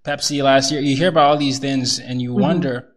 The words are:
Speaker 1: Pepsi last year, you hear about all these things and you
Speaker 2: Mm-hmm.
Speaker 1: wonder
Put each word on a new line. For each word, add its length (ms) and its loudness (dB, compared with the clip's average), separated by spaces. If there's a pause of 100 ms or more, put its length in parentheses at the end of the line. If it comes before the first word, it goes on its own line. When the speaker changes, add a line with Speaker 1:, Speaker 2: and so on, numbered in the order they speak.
Speaker 1:
Pepsi 380 -4
last 300 4
year, 80 -4
you 160 0
hear 120 2
about 220 4
all 60 4
these 240 -2
things 400 -4
and 200 -6
you 120 -4
Speaker 2:
Mm-hmm. 80 0
Speaker 1:
wonder 460 -2 (100)